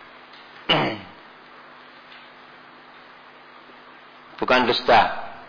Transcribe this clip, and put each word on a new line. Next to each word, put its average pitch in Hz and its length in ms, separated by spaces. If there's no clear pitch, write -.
<clears throat> 107 320
Bukan 123 320
dusta. - 640